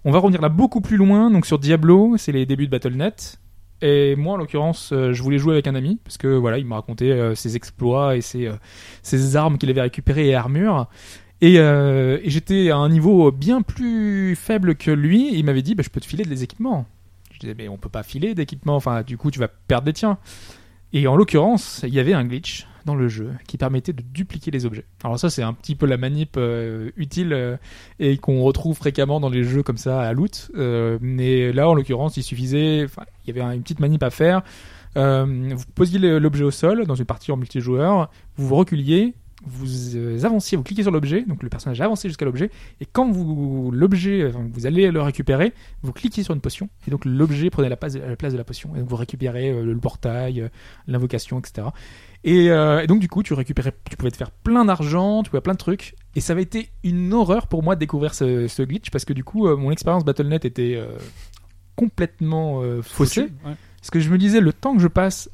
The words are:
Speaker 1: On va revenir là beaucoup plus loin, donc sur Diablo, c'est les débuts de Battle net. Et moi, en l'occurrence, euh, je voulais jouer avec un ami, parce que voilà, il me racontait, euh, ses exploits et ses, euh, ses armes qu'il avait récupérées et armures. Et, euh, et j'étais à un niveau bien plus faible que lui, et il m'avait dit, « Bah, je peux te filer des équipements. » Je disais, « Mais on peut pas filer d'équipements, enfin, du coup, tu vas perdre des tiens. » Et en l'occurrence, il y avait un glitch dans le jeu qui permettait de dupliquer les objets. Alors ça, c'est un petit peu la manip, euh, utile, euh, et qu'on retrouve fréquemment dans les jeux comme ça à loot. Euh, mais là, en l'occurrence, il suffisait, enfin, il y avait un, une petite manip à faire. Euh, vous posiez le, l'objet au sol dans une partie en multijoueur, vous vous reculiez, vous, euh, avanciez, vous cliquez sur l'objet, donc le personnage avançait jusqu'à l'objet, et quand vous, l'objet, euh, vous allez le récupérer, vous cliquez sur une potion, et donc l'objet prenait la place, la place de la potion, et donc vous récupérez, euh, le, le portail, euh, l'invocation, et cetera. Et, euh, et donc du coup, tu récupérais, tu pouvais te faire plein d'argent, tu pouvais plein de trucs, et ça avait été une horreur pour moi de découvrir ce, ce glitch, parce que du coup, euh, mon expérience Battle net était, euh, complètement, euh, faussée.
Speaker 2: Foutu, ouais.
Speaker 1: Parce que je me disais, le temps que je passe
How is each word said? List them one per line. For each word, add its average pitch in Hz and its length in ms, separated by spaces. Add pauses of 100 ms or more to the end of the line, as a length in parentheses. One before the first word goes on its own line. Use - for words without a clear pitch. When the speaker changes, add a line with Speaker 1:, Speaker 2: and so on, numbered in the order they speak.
Speaker 1:
On 139 60
va 160 80
revenir 185 220
là 151 80
beaucoup 208 320
plus 208 160
loin, 202 320
donc 190 160
sur 147 140
Diablo, 165 580
c'est - 140
les 135 140
débuts 139 200
de 135 60
Battle 127 240
net. - 440 (420)
Et 143 360
moi, 160 160
en 202 40
l'occurrence, 156 540
euh, 131 220
je 123 100
voulais 139 140
jouer 156 160
avec 147 140
un 135 80
ami, 147 280
parce - 140
que 139 100
voilà, 123 300
il 139 80
me 120 80
racontait, 117 380
euh, 117 240
ses 110 200
exploits 131 600
et 120 40
ses, 123 260
euh, 107 60 (500)
ses 135 320
armes 151 220
qu'il 139 120
avait 131 120
récupérées 139 480
et 131 60
armures. 139 520 (540)
Et, 170 180
euh, 143 640
et 165 60
j'étais 170 420
à 147 60
un 147 120
niveau 165 420
bien 170 300
plus 208 760
faible 185 400
que - 160
lui, 165 420
et 170 40
il 151 80
m'avait 135 160
dit, « 175 140
Bah, 160 100
je - 40
peux - 120
te - 40
filer 190 200
des 135 180
équipements. » 190 420 (460)
Je - 80
disais, « 110 180
Mais 107 120
on 101 80
peut 107 100
pas 104 160
filer 180 320
d'équipements, 147 400
enfin, 120 280
du 123 140
coup, 147 140
tu 131 80
vas 117 80
perdre - 380
des 156 80
tiens. » 208 240 (760)
Et 139 160
en 131 80
l'occurrence, 185 720
il 123 60
y 135 60
avait 135 140
un 131 120
glitch 127 420 (180)
dans 147 100
le 127 120
jeu 110 220 (180)
qui - 100
permettait 135 360
de 127 80
dupliquer 147 480
les 131 160
objets. 107 200 (180)
Alors 120 160
ça, 175 100
c'est 131 140
un 113 100
petit - 220
peu 147 100
la 131 120
manip, 143 400
euh, 113 600
utile, 170 360
euh, 123 220 (440)
et 139 180
qu'on 131 240
retrouve 139 340
fréquemment 143 440
dans 139 100
les 123 140
jeux 131 180
comme 123 160
ça 131 240
à 113 120
loot. 160 440
Euh, 117 420
mais 127 540
là, 147 160
en 165 60
l'occurrence, 139 420
il 131 60
suffisait, 143 600
enfin, - 180 (220)
il 120 100
y 123 40
avait 123 80
un, 120 60
une 123 80
petite 151 180
manip 151 220
à 131 80
faire. 180 320 (560)
Euh, 135 580
vous 123 100 (100)
posiez 185 240
le, 170 180
l'objet 147 260
au 143 80
sol 196 360
dans 139 80
une 123 100
partie - 260
en 131 60
multijoueur, 131 720 (280)
vous 139 100
vous 135 80
reculiez, 175 580 (320)
vous, 127 500
euh, 117 300
avanciez, 214 320
vous 135 60
cliquez 202 180
sur 196 100
l'objet, 156 360
donc 156 160
le 123 60
personnage 120 300
avançait 202 300
jusqu'à 151 160
l'objet, 135 240 (320)
et - 40
quand 254 240
vous, 143 600
l'objet, 190 500
euh, 135 100 (200)
vous 117 140
allez 180 260
le 156 100
récupérer, 143 520 (300)
vous 131 100
cliquez 214 300
sur 180 100
une 139 80
potion, 165 260 (200)
et 131 40
donc 139 140
l'objet 143 440
prenait 139 200
la 123 80
place, 143 180
la 135 220
place 139 160
de 127 40
la 117 60
potion, 147 320
et 143 40
donc 123 100
vous 123 80
récupérez, 123 540
euh, 117 120
le, 113 100
le 117 60
portail, 123 600
euh, 113 80 (380)
l'invocation, 127 520
et 127 80
cetera. 113 260 (520)
Et, 175 260
euh, 156 300
et 160 60
donc 196 120
du 180 80
coup, 165 160
tu - 100
récupérais, 131 380 (180)
tu - 60
pouvais 123 160
te - 60
faire - 140
plein 233 340
d'argent, 185 580
tu - 60
pouvais 139 100
plein 190 140
de 180 40
trucs, - 380 (200)
et 147 40
ça - 140
avait 180 80
été 220 280 (140)
une 180 300
horreur 220 340
pour 160 160
moi 185 120
de 160 40
découvrir 147 360
ce, 120 340
ce - 140
glitch, 139 260
parce - 160
que 143 80
du 131 100
coup, 214 240
euh, 151 80
mon 139 160
expérience 165 320
Battle 143 240
net 156 160
était, 123 320
euh, 113 220 (800)
complètement, 160 840
euh, 120 200
faussée. 139 460
Speaker 2:
Foutu, 165 60 (120)
ouais. 147 80 (260)
Speaker 1:
Parce - 120
que 165 100
je 156 80
me 185 80
disais, 208 240
le 160 100
temps 269 240
que 190 60
je 175 80
passe 185 440